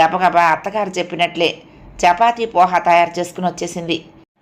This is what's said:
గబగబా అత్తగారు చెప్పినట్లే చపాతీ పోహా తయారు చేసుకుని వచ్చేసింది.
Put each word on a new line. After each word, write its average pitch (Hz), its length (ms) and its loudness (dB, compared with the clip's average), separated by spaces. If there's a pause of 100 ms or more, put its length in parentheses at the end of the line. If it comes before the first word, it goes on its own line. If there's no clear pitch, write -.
గబగబా 180 420 2
అత్తగారు 208 480 -2
చెప్పినట్లే 170 680 -4 (280)
చపాతీ 233 580 0
పోహా 180 340 2
తయారు 170 420 2
చేసుకుని 180 260 -6
వచ్చేసింది. 170 580 -6 (380)